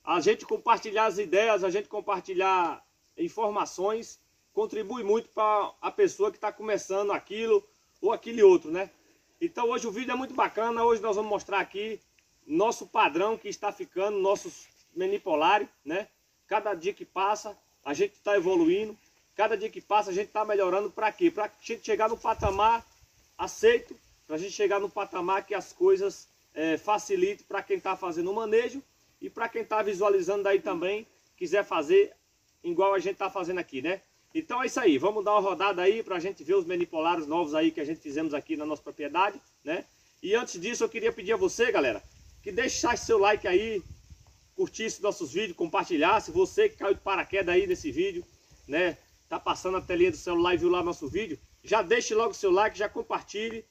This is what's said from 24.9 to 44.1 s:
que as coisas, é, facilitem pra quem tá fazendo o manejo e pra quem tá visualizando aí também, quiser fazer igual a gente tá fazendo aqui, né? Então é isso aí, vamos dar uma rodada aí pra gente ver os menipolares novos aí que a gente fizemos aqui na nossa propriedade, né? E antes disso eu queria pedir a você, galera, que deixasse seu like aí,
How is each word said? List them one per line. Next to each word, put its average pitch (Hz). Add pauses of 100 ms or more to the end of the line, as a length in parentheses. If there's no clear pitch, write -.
que 208
as 180
coisas, 190 (260)
é, 156
facilitem 196
pra 196
quem 190
tá 190
fazendo 175
o 202
manejo 226 (380)
e 190
pra 226
quem 226
tá 214
visualizando 202
aí 196
também, 196 (300)
quiser 185
fazer 170 (500)
igual 180
a 196
gente 180
tá 190
fazendo 180
aqui, 131
né? 185 (340)
Então 233
é 254
isso -
aí, 175
vamos 202
dar 208
uma 208
rodada 190
aí 214
pra 180
gente 185
ver 170
os 180
menipolares 165
novos 156
aí 160
que 160
a 147
gente 156
fizemos 151
aqui 151
na 151
nossa 151
propriedade, 151 (220)
né? 156 (360)
E 190
antes 196
disso 226
eu 214
queria 226
pedir 214
a 220
você, 214
galera, 127 (400)
que 208
deixasse 247
seu 226
like 202
aí, 196 (760)